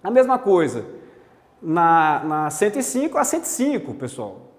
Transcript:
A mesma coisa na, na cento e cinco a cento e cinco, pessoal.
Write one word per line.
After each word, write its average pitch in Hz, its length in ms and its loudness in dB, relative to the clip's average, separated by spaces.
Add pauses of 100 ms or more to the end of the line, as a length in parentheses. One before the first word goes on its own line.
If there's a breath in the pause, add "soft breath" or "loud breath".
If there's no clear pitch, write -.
A 190 120 -6
mesma 254 260 4
coisa 160 460 2 (760 loud breath)
na, 165 640 2
na 156 280 -2
cento 208 280 0
e 254 60 -2
cinco 277 340 -2
a 294 60 2
cento - 220 -4
e - 20 -8
cinco, 233 460 -4
pessoal. 110 480 -10 (160)